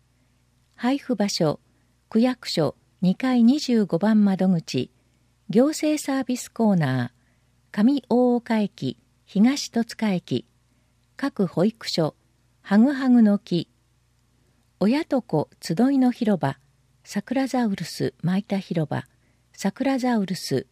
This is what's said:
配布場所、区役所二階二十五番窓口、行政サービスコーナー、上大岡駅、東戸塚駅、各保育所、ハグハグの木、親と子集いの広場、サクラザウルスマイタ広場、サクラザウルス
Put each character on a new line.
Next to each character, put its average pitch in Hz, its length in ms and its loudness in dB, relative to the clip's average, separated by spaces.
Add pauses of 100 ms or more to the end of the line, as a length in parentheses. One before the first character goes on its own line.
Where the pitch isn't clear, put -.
(760)
配 269 220 -2
布 254 180 -4
場 196 140 0
所、 151 300 -2 (500)
区 220 100 0
役 254 280 0
所 151 280 -2 (260)
二 185 140 2
階 254 280 2
二 262 160 4
十 226 260 0
五 170 120 -2
番 214 260 2
窓 190 240 2
口、 165 440 -2 (580)
行 240 200 4
政 302 300 -2
サ 269 200 -4
ー 262 40 -4
ビ 254 140 -6
ス - 120 -12
コ 214 240 0
ー - 20 2
ナ 131 360 0 (600)
ー、 - 0 -
上 254 360 2
大 247 280 2
岡 233 240 -2
駅、 185 380 -4 (280)
東 247 440 0
戸 233 140 -2
塚 220 280 -4
駅、 170 340 -4 (720)
各 240 300 -4
保 170 180 0
育 - 240 -6
所、 160 260 -2 (460)
ハ 196 160 2
グ 247 140 6
ハ 262 180 -2
グ 240 140 6
の 202 160 4
木、 - 280 -6 (1120)
親 254 260 0
と 269 160 -2
子 - 280 -4 (120)
集 - 120 -6 (180)
い 277 60 2
の 254 140 2
広 202 300 0
場、 139 160 -2 (460)
サ - 180 -8
ク - 120 -8
ラ 269 140 -2
ザ 240 180 -2
ウ 196 100 -2
ル 170 100 -8
ス - 360 -6
マ 180 160 -2
イ 208 60 -4
タ 196 160 -4
広 165 300 -4
場、 127 160 -6 (480)
サ - 180 -4
ク - 120 -6
ラ 269 160 0
ザ 240 180 0
ウ 196 80 0
ル 180 100 -4
ス - 360 -4